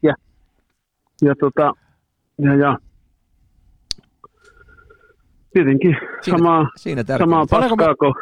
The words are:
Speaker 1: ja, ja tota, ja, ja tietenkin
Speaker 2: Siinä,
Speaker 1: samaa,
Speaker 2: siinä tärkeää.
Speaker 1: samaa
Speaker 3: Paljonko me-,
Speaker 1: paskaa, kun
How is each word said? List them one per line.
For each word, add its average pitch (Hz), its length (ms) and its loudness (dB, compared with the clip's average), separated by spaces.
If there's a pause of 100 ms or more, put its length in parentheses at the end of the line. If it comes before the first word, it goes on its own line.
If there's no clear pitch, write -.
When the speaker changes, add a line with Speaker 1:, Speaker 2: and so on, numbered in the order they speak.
Speaker 1:
ja, 151 120 2 (1080)
ja 143 180 2
tota, 147 320 0 (640)
ja, 139 160 0
ja 139 240 2 (2750)
tietenkin 147 440 2 (260)
Speaker 2:
Siinä, 180 160 -2
Speaker 1:
samaa, 165 380 2
Speaker 2:
siinä 139 280 -8
tärkeää. 131 220 -2
Speaker 1:
samaa 160 240 2
Speaker 3:
Paljonko 233 260 0
me-, 208 80 2
Speaker 1:
paskaa, 156 100 2 (180)
kun - 100 -4